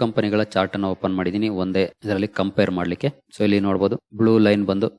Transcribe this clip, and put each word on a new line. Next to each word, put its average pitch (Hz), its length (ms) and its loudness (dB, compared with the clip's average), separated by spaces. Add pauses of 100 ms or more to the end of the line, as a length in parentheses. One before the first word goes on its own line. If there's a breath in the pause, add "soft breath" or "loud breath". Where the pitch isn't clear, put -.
ಕಂಪನಿಗಳ 107 420 0 (120)
ಚಾರ್ಟ್ 95 220 0
ಅನ್ನು 98 180 -2
ಓಪನ್ 95 240 -4
ಮಾಡಿದ್ದೀನಿ 98 300 -2 (140)
ಒಂದೇ 95 200 0 (220)
ಇದರಲ್ಲಿ 104 240 -2 (100)
ಕಂಪೇರ್ 98 400 0
ಮಾಡ್ಲಿಕ್ಕೆ. 87 300 -4 (260)
So - 120 -20
ಇಲ್ಲಿ 101 200 2
ನೋಡ್ಬೋದು, 98 300 0 (240)
ಬ್ಲೂ 113 120 4 (140)
ಲೈನ್ 104 240 2
ಬಂದು 98 160 0 (120)